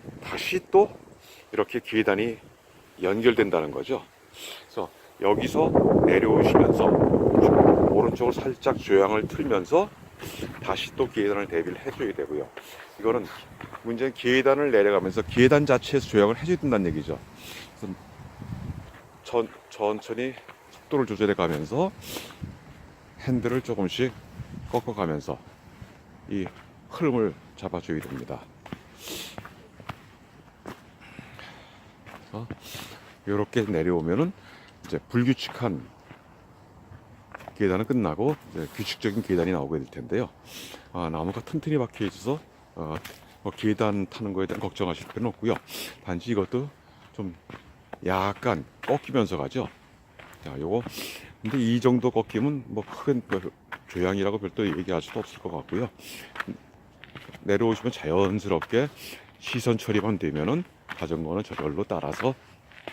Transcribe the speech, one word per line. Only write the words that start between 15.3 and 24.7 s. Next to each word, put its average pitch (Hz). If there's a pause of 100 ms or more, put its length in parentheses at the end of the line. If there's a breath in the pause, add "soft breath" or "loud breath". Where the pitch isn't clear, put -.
자체에서 127
조향을 107
해줘야 170
된다는 110
얘기죠. 76 (580 loud breath)
그래서 95 (1300)
천-, 117 (200)
천천히 110 (380)
속도를 -
조절해 104
가면서 87 (1300 loud breath)
핸들을 123
조금씩 117 (600)